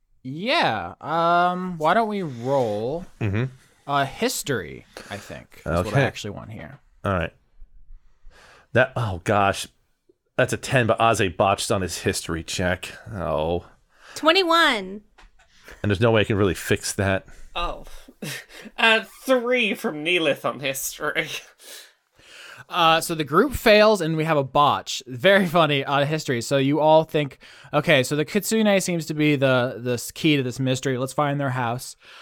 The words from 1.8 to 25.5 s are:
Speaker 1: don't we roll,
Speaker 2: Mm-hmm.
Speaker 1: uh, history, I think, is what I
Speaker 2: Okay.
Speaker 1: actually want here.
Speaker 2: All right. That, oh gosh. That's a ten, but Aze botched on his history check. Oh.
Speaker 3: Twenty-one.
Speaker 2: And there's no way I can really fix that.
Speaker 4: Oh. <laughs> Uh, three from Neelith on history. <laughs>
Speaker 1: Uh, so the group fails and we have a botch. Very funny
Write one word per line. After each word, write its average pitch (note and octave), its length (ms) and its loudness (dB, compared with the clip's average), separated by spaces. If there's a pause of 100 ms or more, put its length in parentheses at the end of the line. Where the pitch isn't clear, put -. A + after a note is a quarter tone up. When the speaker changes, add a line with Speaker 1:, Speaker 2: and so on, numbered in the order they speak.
Speaker 1:
don't A3+ 160 2
we G#3 140 -4
roll, B2+ 840 -2 (160)
Speaker 2:
Mm-hmm. G#2+ 240 -2 (420)
Speaker 1:
uh, C#3 180 0
history, A2+ 800 -6 (240)
I G2+ 80 -10
think, - 420 -18
is - 60 -14
what D#2+ 120 -2 (100)
I - 20 -6
Speaker 2:
Okay. C3+ 140 2
Speaker 1:
actually G#2+ 280 -6
want - 200 -14
here. F2 280 -18 (240)
Speaker 2:
All G2+ 100 0
right. E2 200 -2 (1400)
That, B2+ 220 2
oh G2+ 280 -4
gosh. G2+ 440 2 (680)
That's B2+ 160 0
a G#2+ 40 -4
ten, B2 300 0
but G#2+ 120 2
Aze G#2 360 2
botched G2+ 360 0
on G2+ 100 0
his F2+ 180 -6
history F2 440 -4
check. - 480 -4 (220)
Oh. D#2+ 520 -2 (500)
Speaker 3:
Twenty-one. D4+ 840 0 (800)
Speaker 2:
And G2+ 80 -2
there's G2 120 0
no A#2 100 4
way A2 100 4
I - 20 4
can G2+ 140 -2
really F#2+ 160 4
fix - 400 -4
that. F#2+ 320 -2 (300)
Speaker 4:
Oh. D#3+ 300 -8 (360)
<laughs> - 40 -12 (520)
Uh, A3 280 4 (180)
three B3 500 2
from E3 300 -6
Neelith D#3+ 400 0
on B2 160 -4
history. C#3+ 760 -6
<laughs> - 60 -8 (1300)
Speaker 1:
Uh, E3 340 4
so E3 140 -4
the D#3 80 -2
group F#3 300 2
fails G#3+ 460 6
and D#3+ 160 -2
we D#3 100 0
have D#3+ 120 2
a C#3 60 2
botch. C3+ 640 2
Very F3+ 400 4
funny D3 360 2